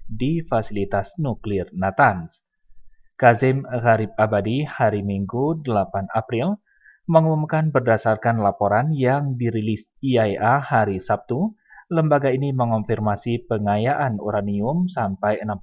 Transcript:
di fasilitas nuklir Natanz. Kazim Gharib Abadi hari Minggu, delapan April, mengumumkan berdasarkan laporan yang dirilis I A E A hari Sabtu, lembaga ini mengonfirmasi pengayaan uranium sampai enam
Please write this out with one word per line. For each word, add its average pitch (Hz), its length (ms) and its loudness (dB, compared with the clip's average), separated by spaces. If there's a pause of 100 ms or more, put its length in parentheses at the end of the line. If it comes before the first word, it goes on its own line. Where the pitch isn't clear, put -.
di 135 480 -2
fasilitas 101 640 -2
nuklir 107 560 -4
Natanz. 92 720 0 (720)
Kazim 131 480 4
Gharib 113 560 0
Abadi 110 480 0
hari 104 320 0
Minggu, 117 640 -2
delapan 101 480 -2
April, 123 480 -2 (500)
mengumumkan 160 640 2
berdasarkan 117 640 2
laporan 104 560 2
yang 135 400 0
dirilis 113 560 -2 (160)
I 120 160 4
A 110 80 2
E 95 80 -2
A 113 240 2
hari 104 400 0
Sabtu, 160 480 -2 (400)
lembaga 147 400 2
ini 135 240 0
mengonfirmasi 113 960 -2
pengayaan 110 720 0
uranium 104 640 -2
sampai 107 560 -2
enam 104 200 -4